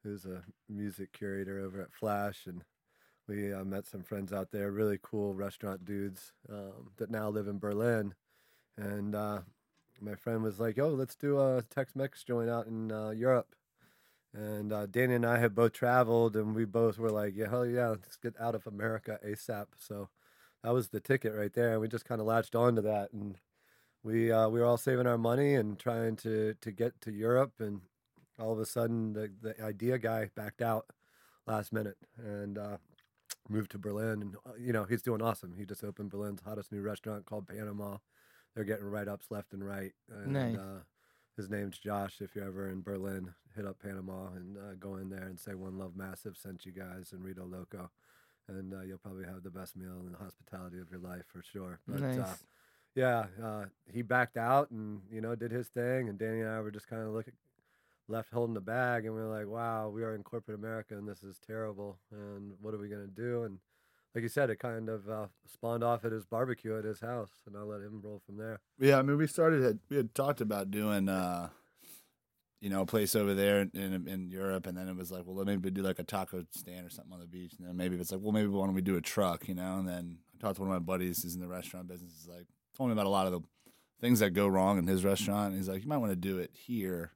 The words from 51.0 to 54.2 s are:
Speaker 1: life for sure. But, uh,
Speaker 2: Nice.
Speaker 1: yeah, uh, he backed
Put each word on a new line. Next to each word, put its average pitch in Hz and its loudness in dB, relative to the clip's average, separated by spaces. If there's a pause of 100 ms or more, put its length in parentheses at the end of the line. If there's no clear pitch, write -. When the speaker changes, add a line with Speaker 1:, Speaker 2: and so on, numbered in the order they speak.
Speaker 1:
life 90 -10
for 87 -16
sure. 92 -10
But, 135 -4
uh, 131 0
Speaker 2:
Nice. 95 -6 (500)
Speaker 1:
yeah, 123 2 (160)
uh, 107 -8 (260)
he 113 -4
backed 123 2